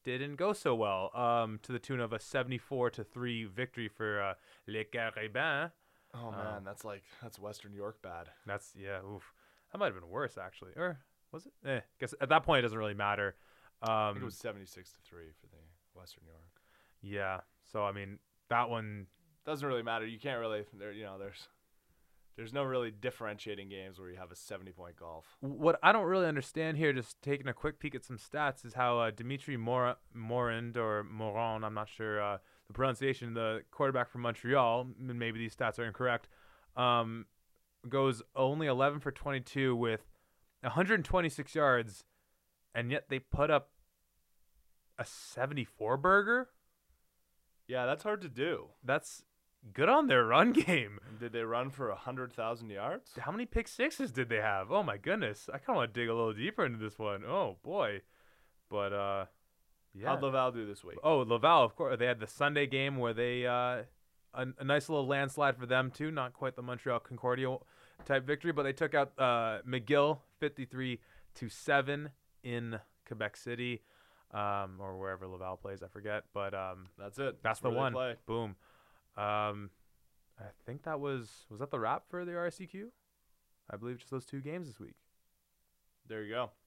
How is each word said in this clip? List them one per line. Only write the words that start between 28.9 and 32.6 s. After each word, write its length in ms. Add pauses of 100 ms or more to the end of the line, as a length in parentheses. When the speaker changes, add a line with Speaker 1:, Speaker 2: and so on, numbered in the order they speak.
Speaker 1:
uh, 120
Dimitri 460
Mor-, 400 (160)
Morand 640
or 260
Moron, 600
I'm 120
not 140
sure, 320
uh, 160 (300)